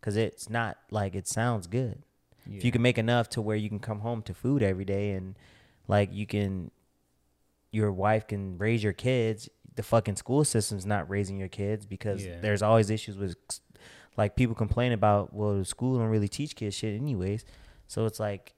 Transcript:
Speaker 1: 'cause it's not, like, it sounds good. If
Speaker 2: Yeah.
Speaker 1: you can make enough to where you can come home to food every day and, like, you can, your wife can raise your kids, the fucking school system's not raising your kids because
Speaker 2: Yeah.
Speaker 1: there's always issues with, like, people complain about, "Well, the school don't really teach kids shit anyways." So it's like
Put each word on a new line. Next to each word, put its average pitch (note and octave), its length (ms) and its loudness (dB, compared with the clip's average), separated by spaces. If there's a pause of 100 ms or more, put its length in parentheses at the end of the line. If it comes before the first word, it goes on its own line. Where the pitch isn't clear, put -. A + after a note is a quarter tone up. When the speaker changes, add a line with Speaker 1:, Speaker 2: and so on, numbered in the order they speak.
Speaker 1:
'cause G2+ 140 -2
it's - 340 -2
not, A2+ 280 -4 (120)
like, G2+ 240 -2
it F#2+ 140 -6
sounds A2 400 0
good. A#2 340 -4 (460)
If G2+ 60 -12
Speaker 2:
Yeah. G2 100 -10
Speaker 1:
you A#2+ 80 4
can - 100 2
make B2 160 4
enough A#2 340 2
to A#2 100 -4
where G#2+ 140 0
you G#2+ 140 -2
can G#2 100 -4
come G#2+ 200 -6
home A2 240 -4
to F#2 100 -10
food B2+ 300 2
every F#2+ 220 2
day G2+ 260 0
and, F#2+ 260 -6 (500)
like, G#2 240 4
you G2+ 140 -4
can, F#2+ 460 -2 (1000)
your G#2+ 200 2
wife G#2 360 2
can G2 300 -6
raise G#2+ 260 0
your G#2 100 0
kids, A#2 540 0 (280)
the - 80 -6
fucking A2 320 2
school C#3 280 2
system's G#2 420 0
not G2+ 240 -2
raising G2 280 -2
your F#2+ 120 -6
kids G#2 360 -4
because G2 400 -6
Speaker 2:
Yeah. F2 160 -10
Speaker 1:
there's G#2 220 2
always A2 260 6
issues G#2+ 280 -4
with, G2 180 -4 (840)
like, G#2 180 2
people A#2 200 4
complain A#2+ 360 2
about, G#2 440 4
"Well, G#2 240 0
the F#2 60 0
school B2+ 340 0
don't A2+ 100 2
really G#2+ 180 4
teach D3 280 -6
kids G#2 200 -4
shit G#2+ 240 -4
anyways." G#2+ 460 -2 (420)
So A2 200 -2
it's G#2+ 120 -6
like G#2 380 -6